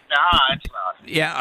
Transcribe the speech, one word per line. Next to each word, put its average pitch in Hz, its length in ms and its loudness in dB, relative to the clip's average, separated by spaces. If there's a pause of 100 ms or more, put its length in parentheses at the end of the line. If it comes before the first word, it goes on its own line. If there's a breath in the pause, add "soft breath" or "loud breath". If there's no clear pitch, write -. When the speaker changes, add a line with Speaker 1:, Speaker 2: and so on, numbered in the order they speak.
(140)
Speaker 1:
der 143 60 2 (100)
har 165 120 4 (140)
ansvaret. - 400 -10 (240)
Speaker 2:
Ja, 156 80 0 (140)